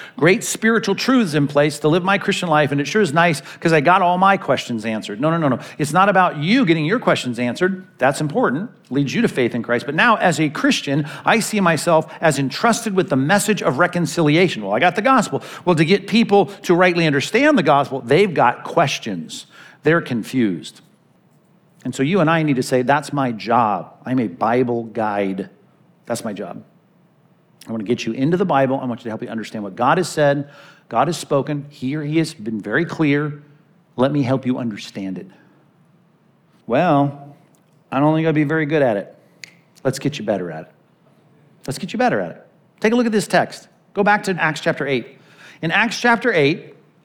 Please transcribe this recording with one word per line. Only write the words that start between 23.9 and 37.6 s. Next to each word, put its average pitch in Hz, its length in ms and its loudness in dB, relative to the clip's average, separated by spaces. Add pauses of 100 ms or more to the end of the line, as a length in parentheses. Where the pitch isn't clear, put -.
I'm 127 140 -2
a 113 80 0
Bible 117 560 0 (100)
guide. 101 560 -4 (580)
That's 117 180 -6
my 110 80 -8
job. 101 320 -12 (1040)
I - 40 -10
want 113 120 -6
to 95 40 -10
get 120 180 -2
you 113 80 -4
into 135 240 0
the 175 80 -2
Bible. 135 380 0
I - 20 -8
want 120 160 -6
you - 40 -18
to 117 60 -8
help 107 120 -10
you 123 60 -10
understand 110 340 -10
what 98 140 -10
God 135 200 2
has 180 120 -2
said. 143 400 0 (400)
God 139 180 0
has 160 100 -4
spoken. 143 520 -4
Here 147 340 -8
he 151 160 -2
has 160 160 -2
been 110 260 -8
very 113 240 -2
clear. 147 580 -2 (520)
Let 131 160 0
me 143 140 0
help 127 200 -2
you 127 140 -2
understand 101 600 -10
it." 92 100 -14 (1400)
"Well, 143 680 0 (560)